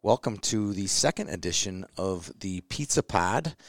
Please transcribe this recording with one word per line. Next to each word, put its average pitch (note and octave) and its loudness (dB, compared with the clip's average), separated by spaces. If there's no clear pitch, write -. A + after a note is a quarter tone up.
Welcome A2 2
to G#2 0
the G2 -2
second - 0
edition F#2 -2
of F#2 -2
the F#2 -4
Pizza - 0
Pod. A2 2